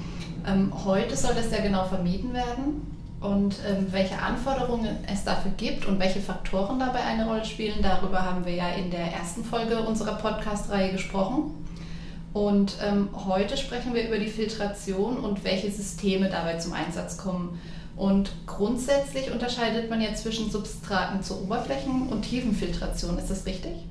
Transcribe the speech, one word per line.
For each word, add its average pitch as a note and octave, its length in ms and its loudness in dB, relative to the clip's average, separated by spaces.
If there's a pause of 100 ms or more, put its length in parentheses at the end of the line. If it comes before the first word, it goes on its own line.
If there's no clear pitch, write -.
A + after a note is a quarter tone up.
(480)
Ähm, G3 240 4 (140)
heute G3 320 2
soll B3 160 4
das A3 180 2
ja G#3 120 2
genau F#3+ 220 4
vermieden F#3 480 0
werden. B3 640 -2 (220)
Und, G3+ 360 2 (120)
ähm, F#3+ 240 0
welche F#3+ 260 2
Anforderungen A#3+ 800 0 (160)
es G3 140 0
dafür F3+ 320 4
gibt C4+ 280 0
und G3 140 4
welche F#3+ 220 4
Faktoren G3 580 0
dabei B3 240 0
eine A3 240 0
Rolle A3 160 0
spielen, G#3+ 380 -2
darüber F#3+ 420 6
haben F3+ 220 2
wir F3 80 0
ja F3 160 0
in F3+ 220 -2
der E3+ 200 -2
ersten F3 320 -4
Folge A3+ 360 0
unserer G#3+ 360 0
Podcast-Reihe G3+ 800 0
gesprochen. G3+ 580 0 (800)
Und, G3+ 460 4 (100)
ähm, G3+ 260 2
heute F#3+ 440 0
sprechen A#3+ 360 -4
wir A3+ 140 0
über A3 120 0
die G#3 100 0
Filtration G#3 880 -2
und G3+ 260 -2
welche G3 260 0
Systeme F#3+ 600 0
dabei E3+ 280 -2
zum - 140 -4
Einsatz F3 460 -4
kommen. F3 420 -4 (380)
Und G3 340 4 (140)
grundsätzlich C4 840 0
unterscheidet A3+ 580 -2
man A3+ 100 0
ja G#3+ 140 0
zwischen A3 360 -2
Substraten G3 720 -2
zur - 200 -4
Oberflächen- B3+ 640 0
und G#3+ 140 -2
Tiefenfiltration. F3 960 0
Ist F3+ 120 -4
das F#3 160 -2
richtig? F#3 280 -4 (180)